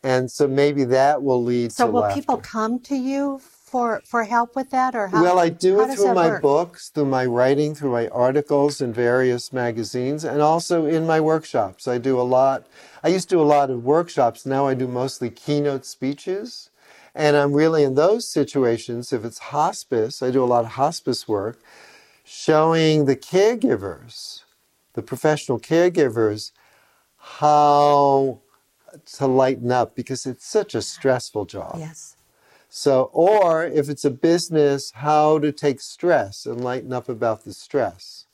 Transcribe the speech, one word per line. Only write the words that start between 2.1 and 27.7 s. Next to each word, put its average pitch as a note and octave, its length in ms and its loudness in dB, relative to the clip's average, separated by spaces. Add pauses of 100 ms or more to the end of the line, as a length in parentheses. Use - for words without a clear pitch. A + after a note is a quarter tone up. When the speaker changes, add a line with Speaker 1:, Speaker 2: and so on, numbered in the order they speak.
Speaker 2:
people C4+ 180 -2
come A3+ 420 -6
to C#4 160 -8
you C#4 440 -4
for, - 640 -6
for A#3 200 -2
help A#3 320 -2
with C4+ 140 -6
that, B3+ 260 -2
or G3+ 100 -2
how, F3+ 160 2
Speaker 1:
Well, F3+ 160 4
I E3+ 100 4
do F#3 280 0
Speaker 2:
how A3 80 4
Speaker 1:
it - 20 0
Speaker 2:
does C4+ 120 -6
Speaker 1:
through G3+ 80 2
Speaker 2:
that A#3+ 100 2
Speaker 1:
my E3+ 100 4
Speaker 2:
work? E3 160 0
Speaker 1:
books, D#3 460 0
through D3+ 160 -2
my C3 200 0
writing, C#3 520 2
through C#3 160 -4
my A#2 160 -2
articles C#3 720 0
in B2 120 -4
various B2 600 0
magazines, B2 720 -4
and D3 180 -2
also E3 440 0
in D#3+ 200 0
my D#3+ 140 2
workshops. D3+ 680 -2
I B2 120 -2
do B2+ 220 0
a - 20 0
lot. B2+ 440 0 (380)
I D#3+ 60 2
used F#3 180 -2
to F#3+ 80 0
do E3 40 4
a D3+ 40 4
lot C#3+ 260 4
of A#2+ 140 -6
workshops. C#3+ 600 0
Now C3+ 220 -2
I C3+ 80 0
do B2+ 140 -4
mostly B2 420 -6
keynote C#3+ 560 -4
speeches. F#3+ 840 -10 (440)
And D3+ 220 2
I'm C#3+ 160 2
really D#3 320 4
in C3 100 0
those F#3+ 320 2
situations, B2 840 -2
if A2+ 120 -4
it's A2+ 140 -12
hospice, D3 840 -4
I B2+ 120 -2
do C3 100 2
a B2 40 2
lot A#2+ 180 2
of A2+ 80 -10
hospice C#3 560 -4
work, G#2+ 320 -4 (640)
showing D#3 800 2
the C3+ 100 2
caregivers, D#3+ 1300 -2 (520)
the A#2 80 -8
professional C3+ 580 -2
caregivers, B2+ 880 0 (680)
how C#3+ 1200 4 (760)